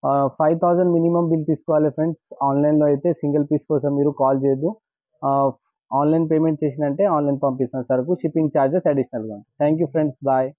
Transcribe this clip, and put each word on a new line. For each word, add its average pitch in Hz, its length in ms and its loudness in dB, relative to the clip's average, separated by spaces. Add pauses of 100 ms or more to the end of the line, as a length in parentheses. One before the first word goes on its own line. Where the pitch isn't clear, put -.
ఆ, 139 80 0 (200)
five 160 260 0
thousand 175 340 2
minimum 170 360 2
bill 160 180 0
తీసుకోవాలి 151 440 0
friends. 156 360 -4 (160)
ఆన్లైన్లో 147 440 2
అయితే 143 280 0
single 147 320 -2
piece 147 200 -2
కోసం 143 280 -2
మీరు 143 200 0
call 135 260 0
చేయొద్దు. 139 300 0 (520)
ఆ, 139 80 -2 (640)
online 151 360 0
payment 156 320 0
చేసినంటే 147 460 -2
online 147 340 0
పంపిస్తాను 131 460 -4
సరుకు, 131 300 -2
Shipping 156 360 -2
charges 151 360 0
అడిషనల్‌గా 123 460 -2
ఉంటాయి. 104 240 -20
Thank 151 200 0
you 165 100 -2
friends, 151 340 -2
bye. 131 260 0 (100)